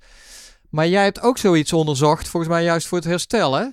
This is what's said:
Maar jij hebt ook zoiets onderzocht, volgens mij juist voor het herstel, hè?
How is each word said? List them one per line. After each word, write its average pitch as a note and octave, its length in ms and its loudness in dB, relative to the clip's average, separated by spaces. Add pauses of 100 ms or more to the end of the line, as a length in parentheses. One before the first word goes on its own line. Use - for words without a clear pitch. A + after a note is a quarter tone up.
(680)
Maar D#3 180 0
jij G3 160 2
hebt G3 180 -2
ook B3 160 0
zoiets E3 360 2
onderzocht, D3+ 540 0
volgens E3 240 -4
mij E3+ 120 0
juist E3 240 0
voor F3+ 100 -4
het D#3+ 100 -4
herstel, E3+ 480 0
hè? F3+ 180 -2